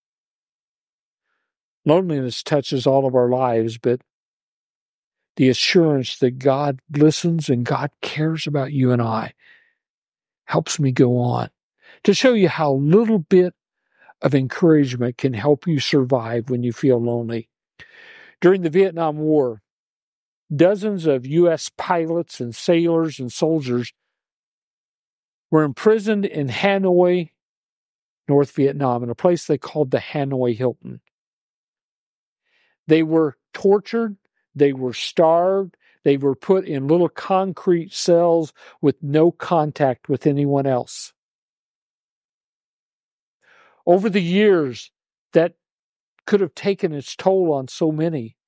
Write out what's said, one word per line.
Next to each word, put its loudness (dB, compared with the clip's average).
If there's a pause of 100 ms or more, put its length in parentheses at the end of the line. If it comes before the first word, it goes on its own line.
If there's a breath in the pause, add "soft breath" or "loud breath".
(1900)
Loneliness 0
touches -2
all 4
of -2
our 2
lives, 0
but -2 (1300)
the 4
assurance 2
that 0
God -2 (100)
listens 0
and 0
God -4 (100)
cares -6
about -4
you 0
and 2
I -4 (1120 soft breath)
helps -4
me 0
go 2
on -4 (540 soft breath)
to 4
show 2
you 2
how -2
little 2
bit 2 (680 soft breath)
of 2
encouragement 0
can -2
help -2
you -2
survive -2
when -2
you -4
feel 0
lonely. -6 (880 loud breath)
During 4
the -2
Vietnam 0
War, 0 (920)
dozens 0
of 0
U 2
S -6
pilots -4
and -8
sailors 0
and -10
soldiers -2 (1600)
were 4
imprisoned 0
in -4
Hanoi, 2 (920)
North 2
Vietnam, 0
in -8
a -8
place 0
they -2
called -4
the 0
Hanoi -4
Hilton. -6 (1800)
They 4
were 0 (160)
tortured, -2 (380)
they 2
were -6
starved, 0 (280)
they 4
were -2
put 0
in -6
little 2
concrete -2
cells 2 (280 soft breath)
with 0
no 2
contact -2
with -4
anyone 0
else. -4 (2750 soft breath)
Over 2
the 0
years, 0 (400)
that 2 (680)
could 0
have -4
taken -4
its -12
toll 0
on -4
so -2
many. -6 (120)